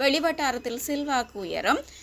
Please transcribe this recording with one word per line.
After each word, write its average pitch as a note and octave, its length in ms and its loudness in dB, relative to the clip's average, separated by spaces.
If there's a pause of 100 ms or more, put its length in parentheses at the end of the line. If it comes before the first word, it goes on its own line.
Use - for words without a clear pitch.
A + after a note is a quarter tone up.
வெளிவட்டாரத்தில் C#4 840 0
செல்வாக்கு C#4+ 560 -2
உயரும். E3 380 2 (220)